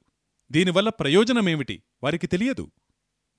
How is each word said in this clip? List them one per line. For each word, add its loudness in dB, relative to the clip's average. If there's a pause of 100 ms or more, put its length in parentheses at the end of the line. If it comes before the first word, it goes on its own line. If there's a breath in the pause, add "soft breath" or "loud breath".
(520)
దీనివల్ల 2
ప్రయోజనమేమిటి? 0 (200)
వారికి -4
తెలియదు. -4 (680)